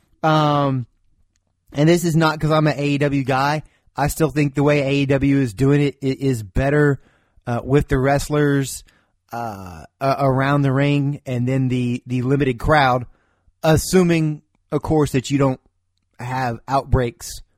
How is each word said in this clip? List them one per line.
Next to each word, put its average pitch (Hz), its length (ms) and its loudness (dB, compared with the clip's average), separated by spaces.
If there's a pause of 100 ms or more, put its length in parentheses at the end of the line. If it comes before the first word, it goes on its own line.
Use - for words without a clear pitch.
(240)
Um, 147 640 2 (840)
and 147 160 4
this 175 160 4
is 160 100 0
not 156 240 2
'cause 156 100 -2
I'm 156 180 2
an 147 120 0
A 143 60 -2
E 143 120 0
W 139 280 -2
guy. 139 380 -2 (320)
I 139 120 -2
still 151 220 -2
think 143 260 -2
the 143 80 0
way 147 240 2
A 139 40 -2 (100)
E 139 60 0
W 139 300 2
is 127 160 -2
doing 135 280 2
it, 143 200 -2
it 135 180 -4
is 131 240 -2
better, 139 580 0 (440)
uh, 120 180 -4
with 139 260 2
the 135 100 0
wrestlers, 143 880 0 (480)
uh, 98 500 -12 (160)
uh, 135 200 0
around 135 420 2
the 135 100 2
ring 143 540 0
and 123 220 -4
then 135 200 0
the, 123 400 -2
the 127 140 -4
limited 131 360 0
crowd, 131 480 2 (580)
assuming, 160 760 2 (300)
of 151 100 -2
course, 151 300 0
that 131 180 -2
you 139 80 0
don't 131 220 0 (600)
have 123 400 -6 (100)
outbreaks 131 720 -2 (160)